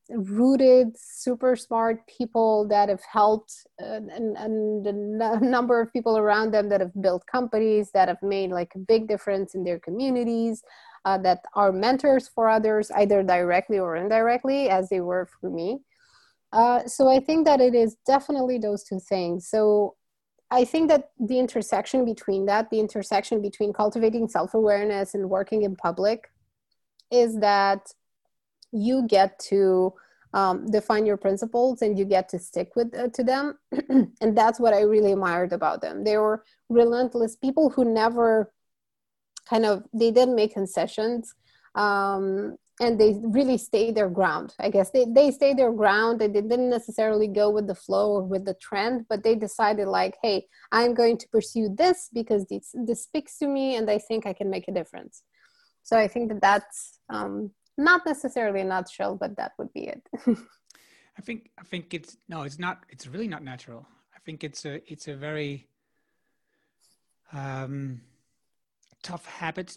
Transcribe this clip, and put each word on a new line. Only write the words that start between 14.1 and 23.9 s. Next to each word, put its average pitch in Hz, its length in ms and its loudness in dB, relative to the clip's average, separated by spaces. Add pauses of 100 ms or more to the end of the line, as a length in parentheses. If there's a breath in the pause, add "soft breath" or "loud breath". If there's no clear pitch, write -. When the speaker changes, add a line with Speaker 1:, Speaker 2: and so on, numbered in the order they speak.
Speaker 1:
as 190 180 0
they 190 120 -2
were 180 280 -4 (120)
for 185 100 -8
me. 180 280 -6 (760 soft breath)
Uh, 240 340 4
so 262 220 2
I 262 120 6
think 311 260 0
that 285 140 6
it 247 140 4
is 226 220 2 (100)
definitely 262 520 0
those 208 260 -4
two 190 160 -8
things. 180 480 -4
So 208 480 2 (540)
I 254 140 4
think 320 240 0
that 294 300 4
the 247 200 -2
intersection 240 640 -2
between 196 420 -2
that, 214 240 0
the 220 100 0
intersection 208 600 -2
between 208 300 -4
cultivating 220 560 0